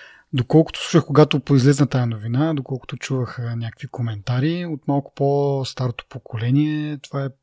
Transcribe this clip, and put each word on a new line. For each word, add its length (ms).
доколкото 460
слушах, 260
когато 340
произлезна 480
тая 200
новина, 460
доколкото 440
чувах, 420
а, 160
някакви 320
коментари 800
от 220
малко 280
по-старото 920
поколение, 880
това 280
е 40